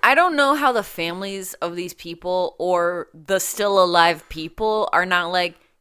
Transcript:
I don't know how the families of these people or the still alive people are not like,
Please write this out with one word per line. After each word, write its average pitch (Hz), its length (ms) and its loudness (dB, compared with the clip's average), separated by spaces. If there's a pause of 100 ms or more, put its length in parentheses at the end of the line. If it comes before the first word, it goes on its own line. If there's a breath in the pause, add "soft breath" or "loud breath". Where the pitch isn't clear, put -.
I 240 140 4
don't 339 220 2
know 285 180 2
how 285 160 0
the 233 100 0
families 185 760 -8
of 170 200 -6
these 175 180 -8
people 180 640 -6
or 175 560 -2
the 175 260 -2
still 196 440 2
alive 170 460 4
people 214 640 -4
are 175 120 4
not 180 260 0
like, 175 240 -2 (260)